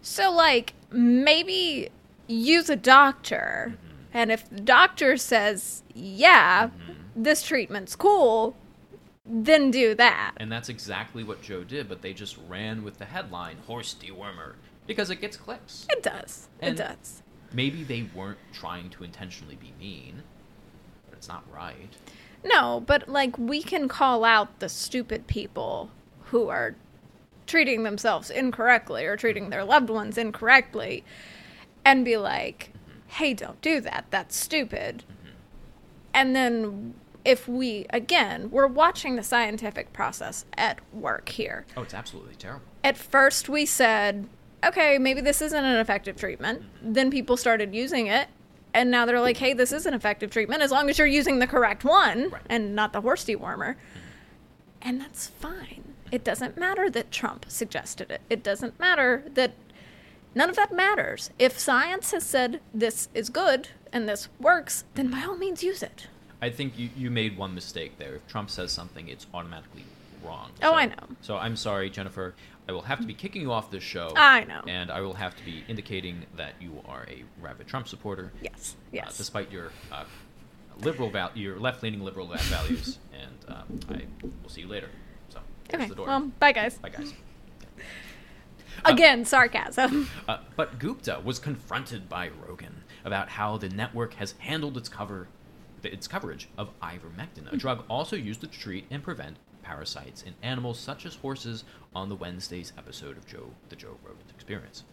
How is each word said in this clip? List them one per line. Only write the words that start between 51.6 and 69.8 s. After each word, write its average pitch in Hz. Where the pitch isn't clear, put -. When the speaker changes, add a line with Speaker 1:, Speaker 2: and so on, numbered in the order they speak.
Speaker 1:
one 285
Speaker 2:
Right. -
Speaker 1:
and 214
not 214
the 202
horse 269
dewormer." -
Speaker 2:
Mm-hmm. -
Speaker 1:
And 247
that's -
fine. -
It 247
doesn't 220
matter 381
that -
Trump -
suggested -
it. -
It 226
doesn't -
matter 277
that, 254
none 294
of 359
that 415
matters. 381
If 254
science 320
has 339
said 254
this 226
is 220
good 277
and 226
this 202
works, 320
then 262
by 262
all 370
means 370
use 370
it. -
Speaker 2:
I 123
think 120
you, 120
you 123
made 110
one 95
mistake 82
there. 67
If 73
Trump 104
says 90
something, 85
it's -
automatically 85